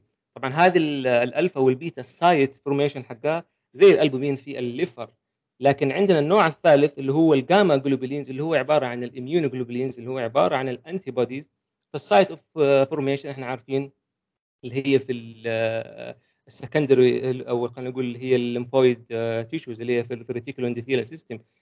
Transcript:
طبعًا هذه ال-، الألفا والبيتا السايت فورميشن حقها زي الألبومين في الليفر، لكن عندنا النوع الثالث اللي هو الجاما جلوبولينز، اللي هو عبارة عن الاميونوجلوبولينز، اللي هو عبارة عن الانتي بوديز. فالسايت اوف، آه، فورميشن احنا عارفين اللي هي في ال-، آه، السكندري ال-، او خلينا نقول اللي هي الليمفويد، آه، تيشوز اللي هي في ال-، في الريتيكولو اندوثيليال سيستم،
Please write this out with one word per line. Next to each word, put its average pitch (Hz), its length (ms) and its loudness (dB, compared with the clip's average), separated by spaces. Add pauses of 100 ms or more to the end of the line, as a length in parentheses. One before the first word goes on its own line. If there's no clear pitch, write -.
(360)
طبعًا 127 140 -6
هذه 170 280 4
ال-، 147 300 0
الألفا 127 540 0
والبيتا 131 400 0
السايت 143 560 2
فورميشن 143 460 -2
حقها 147 400 -4 (300)
زي 175 200 8
الألبومين 139 420 0
في 135 240 -12
الليفر، 123 520 -6 (480)
لكن 139 320 2
عندنا 180 280 4
النوع 170 280 4
الثالث 147 520 2
اللي 135 140 -2
هو 160 200 4
الجاما 165 420 4
جلوبولينز، 135 540 -4
اللي 131 140 -8
هو 165 100 -4
عبارة 139 320 0
عن 120 180 -6
الاميونوجلوبولينز، 127 920 -4
اللي 117 120 -12
هو 131 80 -6
عبارة 131 380 0
عن 131 140 -4
الانتي 156 420 -10
بوديز. 127 380 -4 (440)
فالسايت 190 380 2
اوف، 160 80 -14 (180)
آه، 139 260 4
فورميشن 139 460 -4
احنا 131 160 -12
عارفين 135 460 -6 (720)
اللي 131 240 -6
هي 135 120 4
في 127 120 -6
ال-، 113 360 -12
آه، 113 680 -6 (320)
السكندري 127 840 2
ال-، 127 160 -10
او 120 200 -2
خلينا 127 220 -12
نقول 127 160 -6
اللي 117 140 -8
هي 127 160 0
الليمفويد، 120 760 0
آه، 113 300 -4
تيشوز 117 400 -12
اللي 120 160 -2
هي 117 60 0
في 120 100 -12
ال-، 113 100 -12
في 113 60 -10
الريتيكولو 123 380 -8
اندوثيليال 120 400 -4
سيستم، 123 320 -16 (220)